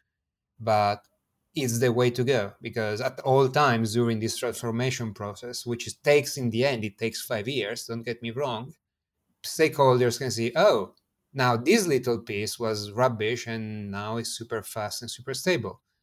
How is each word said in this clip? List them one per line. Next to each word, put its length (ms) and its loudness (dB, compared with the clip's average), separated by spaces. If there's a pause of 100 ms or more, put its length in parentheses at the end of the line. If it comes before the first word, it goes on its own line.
(580)
but 480 2 (480)
it's 240 -2
the 140 4
way 180 4
to 140 -2
go, 360 2
because 400 -4
at 200 -4
all 280 6
times 460 2
during 240 2
this 180 -2
transformation 800 -4
process, 500 -10
which 220 -4
is, 80 -10
takes, 420 4
in 140 -2
the 140 2
end, 200 0
it 140 -8
takes 240 -4
five 240 -4
years, 400 -4
don't 160 -8
get 200 -8
me 100 -6
wrong, 420 -6 (680)
stakeholders 760 4
can 140 -4
see, 240 -2
"Oh, 380 4 (380)
now 240 2
this 300 4
little 320 0
piece 400 -6
was 320 -4
rubbish 560 0
and 460 -8
now 240 -6
it's 200 -6
super 260 -6
fast 380 -8
and 100 -12
super 240 -10
stable." 460 -2 (220)